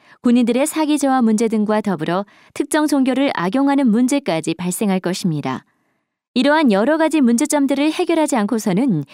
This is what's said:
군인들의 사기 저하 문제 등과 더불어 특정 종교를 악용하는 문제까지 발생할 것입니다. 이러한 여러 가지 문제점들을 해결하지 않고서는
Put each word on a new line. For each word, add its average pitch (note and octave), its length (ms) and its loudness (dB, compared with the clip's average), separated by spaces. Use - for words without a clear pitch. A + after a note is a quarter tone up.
군인들의 B3 460 2
사기 D4+ 320 -2
저하 C4 220 0
문제 A3+ 260 2
등과 G#3+ 320 0
더불어 F3 460 -4
특정 D4+ 320 -2
종교를 C4+ 480 0
악용하는 C4+ 560 0
문제까지 A3 680 0
발생할 F#3 440 -2
것입니다. D#3 640 -4
이러한 C#4 400 2
여러 A#3+ 240 2
가지 D#4 240 0
문제점들을 C#4 720 0
해결하지 D#4+ 420 0
않고서는 G3+ 800 0